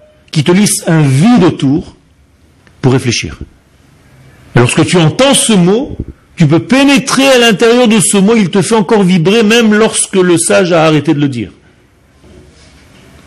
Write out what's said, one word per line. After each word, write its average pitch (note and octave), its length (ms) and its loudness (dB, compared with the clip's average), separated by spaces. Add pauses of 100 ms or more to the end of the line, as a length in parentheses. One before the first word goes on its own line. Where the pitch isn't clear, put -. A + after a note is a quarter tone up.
(320)
qu'il D3+ 120 -2
te E3+ 80 0
laisse G3 360 0
un D#3+ 140 0
vide E3+ 420 2
autour D3+ 520 -2 (880)
pour B2+ 120 2
réfléchir. A#2 440 -4 (1160)
Et - 40 2
lorsque B2 260 0
tu F3 120 -2
entends A#3+ 360 0
ce - 200 -2
mot, G3+ 440 0 (380)
tu E3 120 2
peux D#3+ 120 2
pénétrer C4+ 680 0
à C4 100 4
l'intérieur A#3 500 2
de G#3+ 120 2
ce G3+ 180 -2
mot, G3+ 180 2
il G3 140 0
te F#3+ 120 0
fait A3 140 -2
encore G#3+ 280 0
vibrer F#3 400 0
même A3 300 2
lorsque G#3+ 420 -2
le F3+ 220 2
sage F#3 360 0
a D#3+ 100 2
arrêté D#3 300 0
de C#3+ 60 -2
le C#3+ 100 -2
dire. A2 220 -8 (1800)